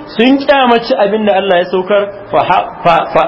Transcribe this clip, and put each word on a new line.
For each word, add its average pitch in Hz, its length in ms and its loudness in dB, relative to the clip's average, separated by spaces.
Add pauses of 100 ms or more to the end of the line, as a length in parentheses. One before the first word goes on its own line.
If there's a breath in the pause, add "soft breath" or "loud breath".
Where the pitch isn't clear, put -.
sun 262 340 2
kyamaci 254 560 2
abin 214 300 0
da 202 100 2
Allah 190 220 0
ya 180 80 0
saukar, 196 420 -2 (240)
fa 151 160 0
ha-, - 340 -2
fa, 170 140 4 (160)
fa 160 160 2